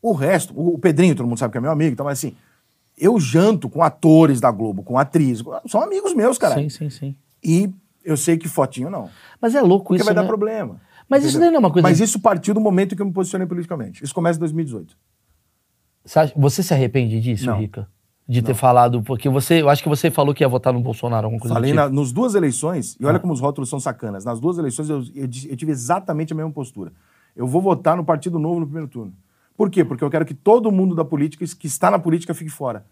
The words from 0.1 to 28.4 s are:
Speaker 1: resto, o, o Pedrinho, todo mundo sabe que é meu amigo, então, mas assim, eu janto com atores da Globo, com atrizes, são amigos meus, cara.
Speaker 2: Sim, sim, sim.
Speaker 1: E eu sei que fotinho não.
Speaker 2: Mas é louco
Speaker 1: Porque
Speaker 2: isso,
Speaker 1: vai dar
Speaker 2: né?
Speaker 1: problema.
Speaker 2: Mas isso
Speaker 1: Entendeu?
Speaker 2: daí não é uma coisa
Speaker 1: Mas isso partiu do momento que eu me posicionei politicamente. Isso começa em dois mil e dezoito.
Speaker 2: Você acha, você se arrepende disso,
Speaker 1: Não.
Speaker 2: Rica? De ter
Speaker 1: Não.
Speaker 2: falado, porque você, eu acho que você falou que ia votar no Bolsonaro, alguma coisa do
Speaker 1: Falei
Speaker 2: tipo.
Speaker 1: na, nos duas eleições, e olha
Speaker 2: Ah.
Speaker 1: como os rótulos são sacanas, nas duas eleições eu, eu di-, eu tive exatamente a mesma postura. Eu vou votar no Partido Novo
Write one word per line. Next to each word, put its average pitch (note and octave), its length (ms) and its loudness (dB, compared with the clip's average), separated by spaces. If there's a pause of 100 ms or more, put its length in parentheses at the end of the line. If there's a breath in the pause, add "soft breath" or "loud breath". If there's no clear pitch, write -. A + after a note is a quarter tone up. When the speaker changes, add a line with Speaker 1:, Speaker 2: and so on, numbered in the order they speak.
Speaker 1:
resto, F3 440 0
o, F3 180 0
o D3+ 40 -6
Pedrinho, E3 380 4
todo A#2+ 100 -4
mundo A#2 120 -2
sabe A#2 120 -2
que B2 80 -6
é - 20 -4
meu C#3 120 -4
amigo, D3+ 220 0
então, C#3 120 -8
mas C#3+ 120 -4
assim, - 180 -8 (640 soft breath)
eu G#3+ 220 4
janto D#3+ 480 2
com D#3+ 140 -2
atores D#3 580 6
da B2+ 100 4
Globo, G2+ 320 -4
com A#2+ 160 -2
atrizes, C3+ 460 0 (220)
são A3 160 0
amigos G4 320 -4
meus, B3 240 2
cara. D3+ 160 2
Speaker 2:
Sim, D3 160 -2
sim, D3+ 200 -10
sim. C#3 240 -10 (300)
Speaker 1:
E F#3 260 2 (340)
eu D#3 120 -2
sei E3 220 0
que E3 100 -8
fotinho C3 420 -2
não. C#3+ 200 -10 (300 soft breath)
Speaker 2:
Mas A#3 140 0
é C#4+ 60 4
louco F#3+ 280 4
Speaker 1:
Porque F#3 80 2
Speaker 2:
isso, F#3+ 80 2
Speaker 1:
vai G#3 100 2
dar G#3 80 2
Speaker 2:
né? F#3 60 0
Speaker 1:
problema. G#3+ 520 -4 (280 soft breath)
Speaker 2:
Mas C#4 160 4
isso C#4+ 120 2
Speaker 1:
Entendeu? D#4+ 100 2
Speaker 2:
daí E4+ 40 6
não E4 60 2
é - 40 4
uma F#3+ 120 4
coisa E3 160 6
Speaker 1:
Mas E3+ 120 6
isso G#3+ 200 0
partiu G3+ 340 2
do A3 60 2
momento G3 360 2
que G3 60 -4
eu G3+ 40 -2
me F#3+ 60 -4
posicionei F#3 340 -4
politicamente. E3 580 -8
Isso C#3 100 -10
começa E3+ 240 0
em - 20 -6
dois D#3+ 120 -2
mil E3 100 -4
e - 20 -2
dezoito. G#2+ 320 -12 (1080)
Speaker 2:
Você - 160 0
acha, D#3 160 2
você C#3+ 260 2
se F3+ 100 -2
arrepende A#2+ 480 0
disso, A#2 260 -2
Speaker 1:
Não. A2 120 -2
Speaker 2:
Rica? G#2 300 -8 (400)
De B2 140 0
ter B2 100 0
Speaker 1:
Não. A2 60 0
Speaker 2:
falado, B2 440 4
porque C3 260 -4
você, C#3+ 340 2
eu C#3+ 60 4
acho C#3+ 140 4
que - 60 -4
você D3+ 220 2
falou C#3+ 240 0
que - 80 0
ia C3+ 60 4
votar B2+ 240 0
no B2 80 0
Bolsonaro, A#2+ 460 -4
alguma A2+ 140 -4
coisa A#2 140 -4
do - 20 0
Speaker 1:
Falei B2 140 0
Speaker 2:
tipo. D3+ 120 4
Speaker 1:
na, C#3+ 60 0
nos C3+ 240 0
duas A3 220 0
eleições, D#3 640 -2
e B2+ 80 -4
olha E3 120 2
Speaker 2:
Ah. - 20 0
Speaker 1:
como F3 120 -4
os B2 80 -4
rótulos C#3 300 -4
são C#3+ 80 -6
sacanas, G#2+ 460 -8
nas A#2 160 -6
duas E3+ 180 -2
eleições D3+ 320 -6
eu, C#3+ 120 -4 (120)
eu C3+ 140 -8
di-, C3 200 -12
eu C3+ 80 -10
tive D#3 140 -6
exatamente D#3 640 -4
a D#3+ 40 -6
mesma D#3 140 -6
postura. A#2 420 -12 (440)
Eu B2 100 -6
vou D3+ 160 0
votar E3 340 2
no E3 80 -6
Partido E3 340 -2
Novo E3 220 -2